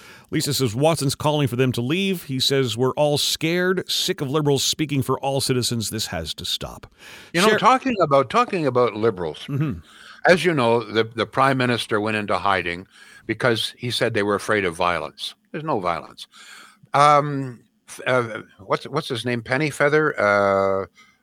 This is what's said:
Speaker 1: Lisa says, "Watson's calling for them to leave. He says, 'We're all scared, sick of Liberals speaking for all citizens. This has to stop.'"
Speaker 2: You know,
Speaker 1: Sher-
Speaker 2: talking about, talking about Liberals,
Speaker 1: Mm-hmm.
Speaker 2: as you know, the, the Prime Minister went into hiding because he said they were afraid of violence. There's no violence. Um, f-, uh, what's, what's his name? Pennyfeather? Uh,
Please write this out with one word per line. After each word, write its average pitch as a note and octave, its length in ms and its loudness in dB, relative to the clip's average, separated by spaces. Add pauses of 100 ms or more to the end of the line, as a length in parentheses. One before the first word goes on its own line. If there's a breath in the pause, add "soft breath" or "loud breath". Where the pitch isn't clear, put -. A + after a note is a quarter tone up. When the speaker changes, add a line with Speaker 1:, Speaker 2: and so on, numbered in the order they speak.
(300 loud breath)
Speaker 1:
Lisa C#3+ 240 -2
says, A#2 200 0
"Watson's C#3+ 400 0
calling D3 340 0
for A#2+ 80 -6
them C3 160 2
to A#2+ 100 -4
leave. F3+ 420 -2
He C3 160 -6
says, C3 380 0
'We're B2+ 140 2
all D3 260 2
scared, F3+ 720 -2
sick - 320 -2
of C3 80 -2
Liberals C#3+ 340 2
speaking C#3+ 380 0
for - 180 -2
all C#3 220 -2
citizens. A#2+ 480 -2
This G#2+ 160 -6
has E2 280 -6
to - 120 -12
stop.'" - 400 -8 (480 loud breath)
Speaker 2:
You E3+ 80 2
know, G#3+ 60 6
Speaker 1:
Sher- A3 100 4
Speaker 2:
talking B3 420 4
about, C#3 300 4
talking G#3 360 0
about B2 280 2
Liberals, F#2 540 -2
Speaker 1:
Mm-hmm. C3+ 320 -2 (460 loud breath)
Speaker 2:
as D#3+ 200 6
you F3 80 2
know, A#2 280 4
the, G#2+ 220 0
the A2+ 220 -2
Prime C3+ 320 2
Minister A#2+ 420 0
went G#2+ 160 0
into G#2 220 -2
hiding F#2 480 0 (400 loud breath)
because A#2 500 -2
he B2 140 -6
said A#2 240 -2
they G#2 80 0
were G#2 120 0
afraid G2+ 300 0
of E2+ 100 -2
violence. E2+ 600 -4 (180)
There's D3+ 120 -10
no C#3+ 160 -2
violence. D#2+ 460 -6 (680 loud breath)
Um, C#3+ 640 2 (280)
f-, - 180 -18
uh, A#2 360 0 (180)
what's, B2 240 -4
what's - 240 -6
his A2+ 160 -6
name? A#2+ 180 -2
Pennyfeather? D3 760 0
Uh, G2 680 2 (360 soft breath)